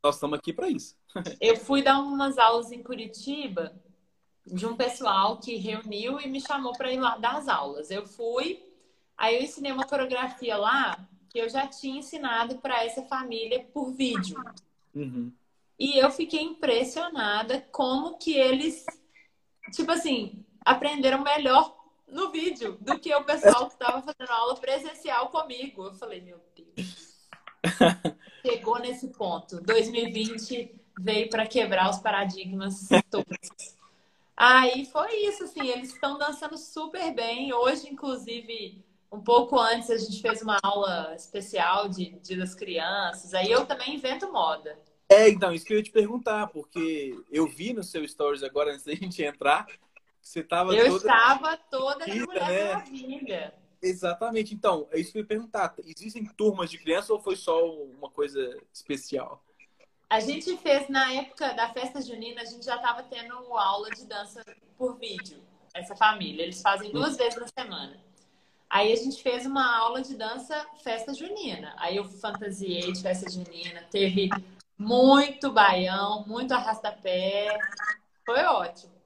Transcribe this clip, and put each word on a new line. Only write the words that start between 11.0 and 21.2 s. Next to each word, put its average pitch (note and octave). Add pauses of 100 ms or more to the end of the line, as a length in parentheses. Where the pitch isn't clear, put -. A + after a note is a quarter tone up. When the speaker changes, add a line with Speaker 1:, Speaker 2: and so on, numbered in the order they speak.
Speaker 2:
que A#3
eu A3+
já C4+
tinha C#4
ensinado B3+
pra A#3+
essa A#3
família B3
por C4
vídeo. A#3 (560)
Speaker 1:
Uhum. B2+ (480)
Speaker 2:
E C#4
eu C#4
fiquei D#4
impressionada B3+
como C#4
que D#4+
eles, C4+ (880)
tipo E4
assim, C#4 (200)
aprenderam C4+